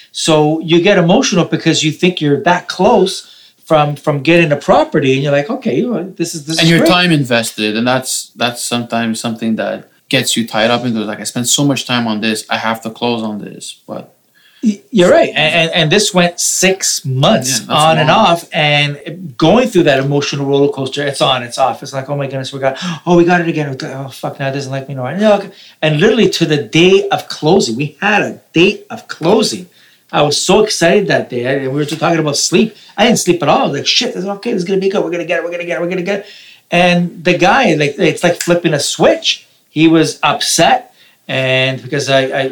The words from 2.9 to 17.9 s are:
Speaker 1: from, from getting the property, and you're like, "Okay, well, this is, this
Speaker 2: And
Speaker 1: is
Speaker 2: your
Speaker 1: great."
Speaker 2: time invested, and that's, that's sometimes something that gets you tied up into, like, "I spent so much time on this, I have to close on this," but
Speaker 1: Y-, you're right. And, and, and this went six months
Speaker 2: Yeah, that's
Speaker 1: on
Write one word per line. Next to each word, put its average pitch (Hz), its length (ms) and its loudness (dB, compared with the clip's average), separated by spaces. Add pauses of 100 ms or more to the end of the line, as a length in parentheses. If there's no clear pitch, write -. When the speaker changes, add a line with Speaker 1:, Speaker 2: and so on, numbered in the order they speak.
Speaker 1:
from, 147 280 2
from 143 260 -4
getting 165 260 4
the 147 80 0
property, 175 580 2
and 135 80 -2
you're 143 180 0
like, 143 100 -4
"Okay, 233 340 -2
well, 196 200 -4 (160)
this 165 140 -6
is, 143 120 -14
this 160 120 -6
Speaker 2:
And 165 60 2
Speaker 1:
is 160 60 4
Speaker 2:
your 165 100 4
Speaker 1:
great." 302 160 4
Speaker 2:
time 180 160 2
invested, 117 640 0
and 117 100 0
that's, - 440 -2
that's 120 320 -4
sometimes 117 580 -4
something 113 360 -4
that 101 340 -6 (180)
gets 127 280 0
you 113 100 -2
tied 113 240 0
up 120 160 -2
into, 110 140 -2
like, 104 200 -8
"I 107 40 -12
spent 120 240 -6
so - 180 2
much 135 200 -2
time 120 200 -2
on 107 160 -4
this, 110 260 -4
I 113 80 -4
have 113 280 -4
to 113 60 -10
close 117 320 -4
on 107 180 -8
this," - 240 -14 (220)
but - 280 -14 (480)
Speaker 1:
Y-, 214 180 -2 (100)
you're 190 200 4
right. 302 180 4 (140)
And, 156 120 2
and, 165 240 2
and 156 140 2
this 208 220 2
went 175 260 2
six - 640 -2
months 143 560 0
Speaker 2:
Yeah, - 60 -14
that's 151 200 0
Speaker 1:
on 160 120 4